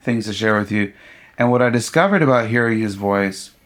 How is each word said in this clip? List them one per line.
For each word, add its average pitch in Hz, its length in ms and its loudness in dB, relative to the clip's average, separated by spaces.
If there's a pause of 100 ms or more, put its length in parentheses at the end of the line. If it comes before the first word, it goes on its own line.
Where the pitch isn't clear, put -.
things 117 240 -4
to 107 60 -8
share 107 260 0
with 104 140 -4
you. 104 200 -2 (460)
And 120 120 2
what 123 120 4
I 123 80 4
discovered 165 520 0
about 123 260 2
hearing 117 320 0
his 104 140 -4
voice 101 580 -2 (140)